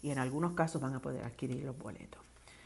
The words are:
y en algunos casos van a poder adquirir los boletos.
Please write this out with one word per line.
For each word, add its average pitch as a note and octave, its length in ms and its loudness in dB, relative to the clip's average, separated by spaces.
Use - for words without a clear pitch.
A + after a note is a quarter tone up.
y D3 80 0
en C#3 80 2
algunos C#3+ 340 4
casos D#3+ 280 4
van C3 140 0
a C3 80 -4
poder B2+ 220 -4
adquirir B2+ 400 -2
los C3+ 120 -4
boletos. - 460 -12